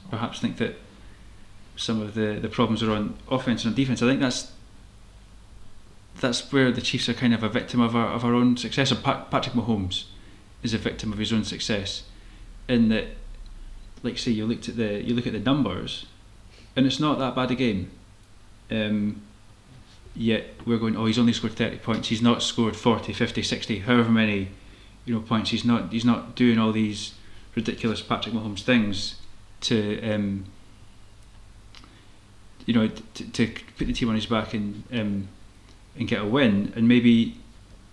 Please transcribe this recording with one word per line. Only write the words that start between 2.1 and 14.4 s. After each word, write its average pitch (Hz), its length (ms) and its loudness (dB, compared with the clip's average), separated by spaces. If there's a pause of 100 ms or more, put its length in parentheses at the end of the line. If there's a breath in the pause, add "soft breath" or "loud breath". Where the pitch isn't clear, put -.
the, 107 280 0
the 113 60 -2
problems 110 340 2
are 110 80 2
on 104 260 0 (140)
offense 127 340 0
and 113 80 0
on - 40 -2
defense. 131 260 2
I 120 60 4
think 139 120 4
that's, 127 300 -2 (1700)
that's - 320 -2
where 131 200 6
the 127 100 -2
Chiefs - 260 -2
are 117 60 2
kind 120 200 2
of 110 80 -2
a 110 60 0
victim 120 320 0
of 113 160 4
our, 113 120 2
of 117 160 -2
our 120 100 4
own 123 220 4
success. 135 360 0
Or 123 40 0
Pat, - 340 -2
Patrick - 240 -2
Mahomes 104 500 0 (580 loud breath)
is 113 120 -2
a 110 40 0
victim 113 340 -4
of 101 60 -6
his 107 140 -2
own 107 120 2
success, 98 580 -4 (640 soft breath)
in 117 200 4
that, 110 180 2 (960)
like, 113 160 -6
say, 123 140 0
you 107 140 0